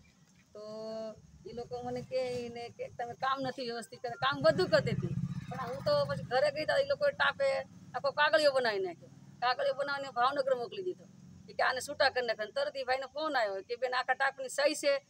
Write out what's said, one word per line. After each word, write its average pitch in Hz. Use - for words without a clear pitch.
તો 208
ઈ 453
લોકો 240
મને 247
કહે 254
ને 233
કે, -
"તમે 240
કામ 262
નથી 254
વ્યવસ્થિત 233
કરતા. 240
કામ 277
બધું 320
કરતી 269
હતી." -
પણ -
હું 262
તો 302
પછી 185
ઘરે 269
ગઈ 302
તો 285
ઈ 277
લોકોએ 277
ટાપે 277
આખો 254
કાગળિયો 294
બનાવી 214
નાખ્યો. -
કાગળિયો 262
બનાવીને 277
ભાવનગર 262
મોકલી 240
દીધો -
કે -
આને 247
છૂટા 285
કરી 247
નાખે. 214
અને 202
તરત 285
ઈ 262
ભાઈનો 262
phone 302
આવ્યો 196
કે 240
બેન, 247
આખા 254
ટાપની 262
સહી 294
છે 285